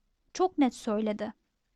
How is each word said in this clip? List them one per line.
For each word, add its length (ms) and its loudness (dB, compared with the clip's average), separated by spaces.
Çok 240 0
net 180 4
söyledi. 580 -4